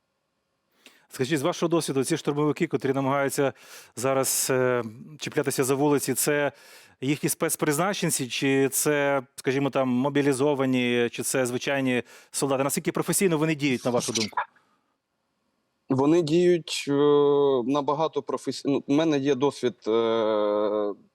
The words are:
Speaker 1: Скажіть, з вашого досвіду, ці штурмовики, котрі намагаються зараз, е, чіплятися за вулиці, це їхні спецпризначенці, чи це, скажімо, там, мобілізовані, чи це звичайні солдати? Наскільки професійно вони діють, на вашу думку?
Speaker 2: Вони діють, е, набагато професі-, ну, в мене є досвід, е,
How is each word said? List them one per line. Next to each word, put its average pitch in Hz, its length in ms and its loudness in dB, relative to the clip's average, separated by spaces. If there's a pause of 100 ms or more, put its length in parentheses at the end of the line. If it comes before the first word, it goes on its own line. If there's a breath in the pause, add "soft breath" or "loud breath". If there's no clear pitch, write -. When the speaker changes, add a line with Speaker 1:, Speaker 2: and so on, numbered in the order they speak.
(1080 soft breath)
Speaker 1:
Скажіть, 131 300 -2
з 127 40 -2
вашого 165 280 -2
досвіду, 147 340 0
ці 160 120 -2
штурмовики, 147 500 -2
котрі 139 260 -2
намагаються 139 600 0 (440 loud breath)
зараз, 135 540 0
е, 127 340 2 (340)
чіплятися 135 460 -2
за 135 100 0
вулиці, 143 400 2
це 147 380 0 (480 loud breath)
їхні 143 280 -2
спецпризначенці, 156 1000 -2
чи 135 400 0
це, 143 540 0 (140)
скажімо, 139 340 -2
там, 131 180 0
мобілізовані, 131 1200 2
чи - 100 -10
це 131 240 0
звичайні 127 560 -2 (280 loud breath)
солдати? 135 340 -2
Наскільки 160 280 -2
професійно 165 460 0
вони 160 160 2
діють, 135 300 -2
на 127 60 0
вашу 120 220 0
думку? 110 260 -4 (1500)
Speaker 2:
Вони 143 340 4
діють, 170 640 2
е, 143 40 0 (760)
набагато 143 560 -2
професі-, - 460 -8
ну, 139 180 0
в 135 60 0
мене 151 260 2
є 139 160 2
досвід, 127 400 0 (140)
е, 107 1080 0 (200)